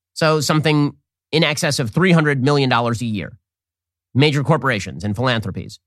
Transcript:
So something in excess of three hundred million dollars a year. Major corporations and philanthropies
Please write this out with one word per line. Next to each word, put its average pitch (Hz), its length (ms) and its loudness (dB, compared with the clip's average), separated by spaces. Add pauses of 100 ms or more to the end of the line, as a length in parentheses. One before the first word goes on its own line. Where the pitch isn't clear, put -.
(140)
So 156 260 2
something 147 560 0 (340)
in 160 140 2
excess 147 340 -2
of 120 120 -4
three 175 220 2
hundred 147 300 2
million 139 280 2
dollars 117 320 0
a - 20 -4
year. 104 340 -8 (760)
Major 143 280 4
corporations 117 640 -2
and 104 100 -4
philanthropies 110 720 -4